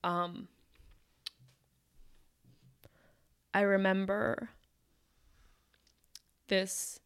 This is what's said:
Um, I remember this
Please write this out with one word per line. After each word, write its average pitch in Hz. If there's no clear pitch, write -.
Um, 175
I 196
remember 196
this -